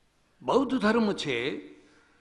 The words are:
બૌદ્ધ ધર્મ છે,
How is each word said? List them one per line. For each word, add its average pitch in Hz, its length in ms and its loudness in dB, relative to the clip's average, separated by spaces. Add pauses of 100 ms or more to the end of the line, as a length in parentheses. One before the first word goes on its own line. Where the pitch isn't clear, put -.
(440)
બૌદ્ધ 240 320 2
ધર્મ 214 380 2
છે, 135 380 -4 (720)